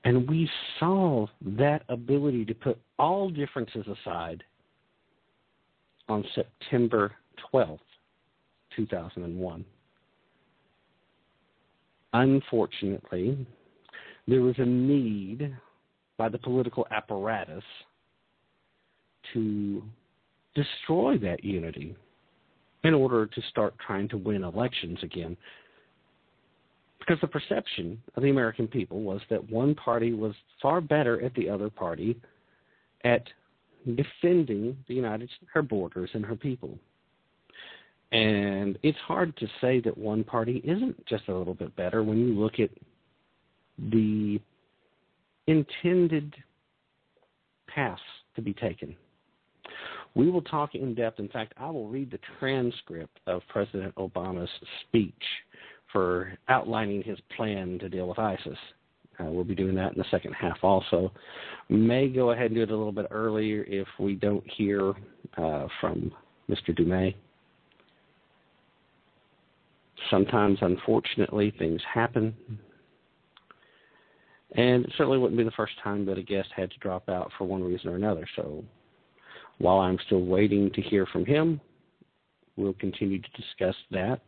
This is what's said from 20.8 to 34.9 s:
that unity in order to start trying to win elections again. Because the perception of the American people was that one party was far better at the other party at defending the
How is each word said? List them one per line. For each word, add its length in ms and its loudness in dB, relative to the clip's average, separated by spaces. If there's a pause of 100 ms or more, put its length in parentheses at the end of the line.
that 280 -2
unity 500 -6 (880)
in 100 6
order 320 4
to 240 -8
start 240 0 (120)
trying 240 -2
to 80 -4
win 260 -2
elections 580 -4
again. 360 -8 (1600)
Because 220 0
the 60 0
perception 720 -6 (140)
of 80 0
the 60 6
American 380 2
people 340 -4
was 280 -4
that 200 -2
one 240 2
party 400 0
was 200 -2 (280)
far 200 2
better 400 2
at 140 -4
the 140 -2
other 200 -2
party 500 -4 (840)
at 180 4 (720)
defending 840 2 (120)
the 40 -6